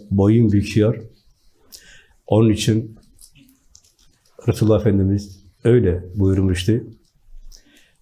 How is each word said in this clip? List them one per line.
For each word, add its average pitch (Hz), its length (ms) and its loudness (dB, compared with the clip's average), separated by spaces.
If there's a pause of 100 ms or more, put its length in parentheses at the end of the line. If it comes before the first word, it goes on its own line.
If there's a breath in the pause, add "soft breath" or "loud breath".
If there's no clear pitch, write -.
(100)
boyun 104 420 2
büküyor. 104 520 0 (1200 loud breath)
Onun 110 240 4
için 110 460 -2 (1500)
Resulullah 110 320 2
Efendimiz 98 640 -2 (200)
öyle 92 400 2 (100)
buyurmuştu. 95 680 0 (1160 soft breath)